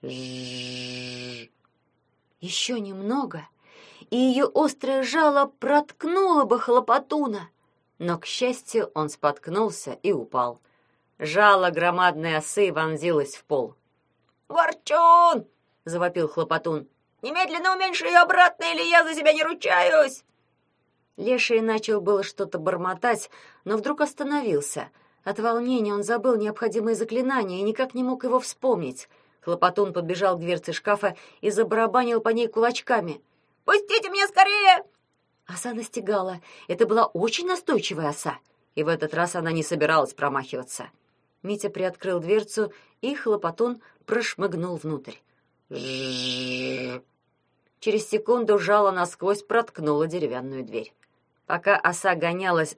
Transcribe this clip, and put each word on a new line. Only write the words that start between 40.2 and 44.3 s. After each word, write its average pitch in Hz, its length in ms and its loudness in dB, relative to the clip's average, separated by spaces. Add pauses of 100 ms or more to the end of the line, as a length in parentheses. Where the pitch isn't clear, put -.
Митя 202 280 -6
приоткрыл 185 500 -4
дверцу, 208 520 -2 (280)
и 269 140 -4
Хлопотун 220 640 -2 (240)
прошмыгнул 180 720 -4